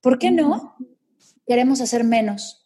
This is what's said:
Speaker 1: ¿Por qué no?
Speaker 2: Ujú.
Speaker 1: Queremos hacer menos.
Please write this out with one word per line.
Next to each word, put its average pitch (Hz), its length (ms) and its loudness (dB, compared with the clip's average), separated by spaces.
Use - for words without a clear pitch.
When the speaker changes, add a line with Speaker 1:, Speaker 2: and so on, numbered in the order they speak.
Speaker 1:
¿Por 254 180 2
qué 370 140 2
no? 320 480 0
Speaker 2:
Ujú. - 160 -20
Speaker 1:
Queremos 254 340 0
hacer 240 220 -2
menos. 220 640 -2